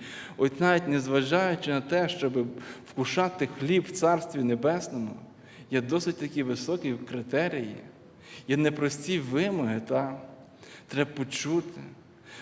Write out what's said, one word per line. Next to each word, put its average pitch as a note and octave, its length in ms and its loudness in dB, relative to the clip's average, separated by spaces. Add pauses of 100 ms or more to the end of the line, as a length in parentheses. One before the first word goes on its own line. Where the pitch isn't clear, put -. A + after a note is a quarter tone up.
(380)
От C3+ 220 2
навіть F3 280 6
незважаючи C#3+ 840 2
на C#3 100 2
те, F3 280 2
щоб B2+ 380 0 (440)
вкушати F3+ 580 0 (100)
хліб D#3+ 280 4
в F3+ 40 -10
Царстві D#3+ 520 2
Небесному, A#2+ 680 0 (600)
є B2+ 100 4
досить E3+ 360 0
такі C#3+ 260 -2
високі C3+ 500 -2 (160)
критерії, B2+ 680 0 (720)
є C#3 100 2
непрості D3 600 2
вимоги, C3+ 680 0
та? C3+ 320 0 (680)
Треба C#3 300 0
почути, C#3+ 640 -4 (600)